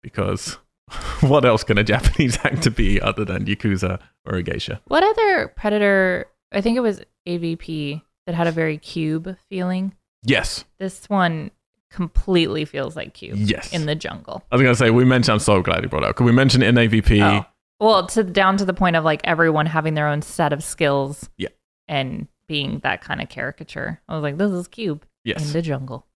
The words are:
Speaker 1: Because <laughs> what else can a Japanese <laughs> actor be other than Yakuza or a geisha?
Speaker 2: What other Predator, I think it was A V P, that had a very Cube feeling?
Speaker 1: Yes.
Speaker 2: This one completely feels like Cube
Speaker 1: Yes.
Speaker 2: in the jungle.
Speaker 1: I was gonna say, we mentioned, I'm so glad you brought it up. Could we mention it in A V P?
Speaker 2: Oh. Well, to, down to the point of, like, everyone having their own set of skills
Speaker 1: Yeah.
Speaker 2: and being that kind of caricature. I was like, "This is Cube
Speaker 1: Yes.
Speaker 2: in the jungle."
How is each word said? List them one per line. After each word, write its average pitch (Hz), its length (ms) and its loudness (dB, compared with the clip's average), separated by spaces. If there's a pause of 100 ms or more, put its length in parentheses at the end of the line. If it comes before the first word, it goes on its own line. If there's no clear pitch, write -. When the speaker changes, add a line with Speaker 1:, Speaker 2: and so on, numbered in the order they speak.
Speaker 1:
Because - 560 -6 (320)
<laughs> - 300 -8
what 139 260 4
else 113 180 4
can 104 140 2
a 104 40 2
Japanese 120 580 2
<laughs> - 40 -18
actor 135 260 0
be 101 300 2
other 101 240 -2
than 95 220 -4
Yakuza 98 520 -2 (280)
or - 100 -6
a 90 60 -2
geisha? - 460 -8
Speaker 2:
What 320 140 2
other 415 540 2
Predator, 196 720 0 (260)
I 202 80 -2
think 226 160 0
it 254 40 0
was 220 200 -2 (240)
A 175 140 -4
V 165 180 -4
P, 151 460 -8 (240)
that 170 80 -6
had 170 140 0
a 165 40 -2
very 160 240 -2
Cube 160 580 -6 (140)
feeling? 185 460 -4 (280)
Speaker 1:
Yes. - 440 -2 (120)
Speaker 2:
This - 300 -10
one 170 440 -2 (380)
completely 170 760 0
feels 143 300 -10
like - 200 -14
Cube - 220 -12
Speaker 1:
Yes. - 360 -2
Speaker 2:
in 160 140 -4
the 151 100 -4
jungle. - 560 -12
Speaker 1:
I - 20 -2
was 127 80 4
gonna 123 140 4
say, 117 140 4
we 120 140 6
mentioned, 127 280 6
I'm 104 80 4
so 101 200 4
glad 85 220 0
you 135 60 -4
brought - 160 -2
it 52 60 0
up. - 60 -4
Could 123 80 2
we 120 60 6
mention 127 320 6
it 107 60 4
in 120 100 6
A 117 80 6
V 107 160 2
P? 104 180 6
Speaker 2:
Oh. 104 240 4 (360)
Well, 208 280 4
to, 220 140 0
down 190 360 2
to 202 80 0
the 180 80 -2
point 180 200 2
of, 160 100 2
like, 156 200 2
everyone 160 420 2
having 156 280 -2
their 151 120 0
own 147 160 -2
set 151 300 -2
of 156 100 -6
skills 139 680 -2 (100)
Speaker 1:
Yeah. - 100 -6 (400)
Speaker 2:
and 135 400 -6 (180)
being 143 340 -6
that - 200 -4
kind - 220 -10
of - 80 -10
caricature. - 760 -12
I 170 80 -10
was 156 80 -6
like, 147 140 -6
"This 196 160 0
is 175 160 -6
Cube 170 360 -8 (200)
Speaker 1:
Yes. 147 220 -4
Speaker 2:
in 147 80 -6
the 165 80 -2
jungle." 131 540 -8